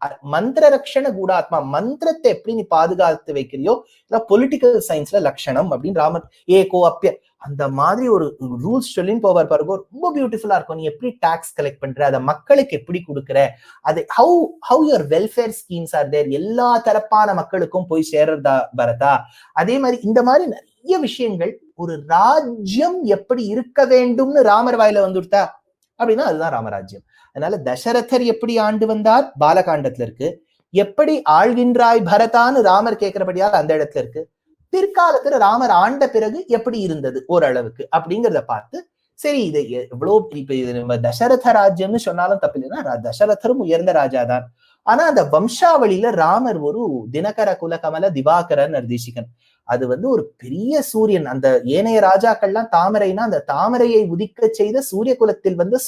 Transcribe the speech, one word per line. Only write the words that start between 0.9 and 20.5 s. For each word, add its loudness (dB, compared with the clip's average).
கூடாத்மா, -2
மந்திரத்தை -2
எப்படி -6
நீ -4
பாதுகாத்து 0
வைக்கிறியோ, -2
இதான் -2
பொலிட்டிக்கல் 4
சயின்ஸ்ல -2
லட்சணம் -2
அப்படின்னு -4
ராமர் -2
ஏகோ 2
அப்பிய, 0
அந்த -8
மாதிரி 0
ஒரு 0
ரூல்ஸ் -2
சொல்லின்னு -2
போவார் 2
பாருங்க, -2
ரொம்ப -8
பியூட்டிஃபுல்லா -2
இருக்கும். -4
நீ -10
எப்படி -8
டாக்ஸ் -4
கலெக்ட் -6
பண்ற, -4
அதை 0
மக்களுக்கு 0
எப்படி -8
கொடுக்குற, 0
அது -4
how, 4
how 2
your 2
welfare -2
schemes -10
are -2
there, -2
எல்லா 0
தரப்பான 0
மக்களுக்கும் -4
போய் -4
சேர்றதா 2
பரதா. 0
அதே -2
மாதிரி -2
இந்த 2
மாதிரி 2